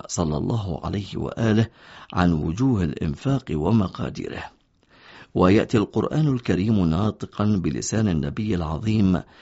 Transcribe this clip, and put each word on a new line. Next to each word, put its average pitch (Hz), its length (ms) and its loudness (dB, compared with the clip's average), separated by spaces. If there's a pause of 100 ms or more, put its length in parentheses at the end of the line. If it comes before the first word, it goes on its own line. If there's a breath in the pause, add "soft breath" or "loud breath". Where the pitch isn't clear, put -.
صلى 78 280 -2
الله 95 480 -4
عليه 95 320 -6
وآله 110 500 0 (460 loud breath)
عن 90 200 2
وجوه 92 520 0
الإنفاق 82 680 -4
ومقاديره. - 1040 -2 (800 loud breath)
ويأتي 95 420 6
القرآن 143 500 0
الكريم 107 560 2
ناطقاً 95 600 0
بلسان 101 640 0
النبي 82 460 -2
العظيم 90 680 0 (200 loud breath)